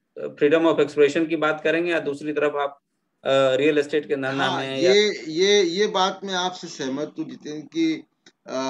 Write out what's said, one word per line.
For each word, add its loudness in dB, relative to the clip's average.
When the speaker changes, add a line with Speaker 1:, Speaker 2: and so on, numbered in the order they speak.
Speaker 1:
अ, -8
freedom 4
of 2
expression 2
की -2
बात 0
करेंगे 0
या 0
दूसरी -6
तरफ 0
आप, -6
अ, 2
real 2
estate -2
के -2
धंधा -4
Speaker 2:
हाँ, -2
Speaker 1:
में -6
Speaker 2:
ये, 2
Speaker 1:
या 2
Speaker 2:
ये, 2
ये 0
बात 0
मैं -6
आपसे -6
सहमत -6
हूँ -10
जितेंद्र -14
कि, -2
अ, -6